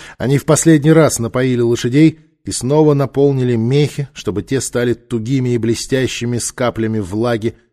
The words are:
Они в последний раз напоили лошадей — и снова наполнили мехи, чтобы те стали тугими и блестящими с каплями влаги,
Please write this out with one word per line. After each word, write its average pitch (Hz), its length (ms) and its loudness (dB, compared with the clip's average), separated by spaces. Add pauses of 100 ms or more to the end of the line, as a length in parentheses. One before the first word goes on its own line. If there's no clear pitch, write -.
(180)
Они 127 180 0
в - 80 -2
последний 156 480 4
раз 156 260 4
напоили 123 440 -2
лошадей — 127 560 2 (260)
и 95 80 -8
снова 151 400 2
наполнили 135 640 0
мехи, 135 560 0
чтобы 101 300 -6
те 135 180 -2
стали 120 320 -2
тугими 123 640 -4
и 120 40 -2
блестящими 120 800 -2
с - 160 -6
каплями 110 460 -2
влаги, 110 560 -4 (180)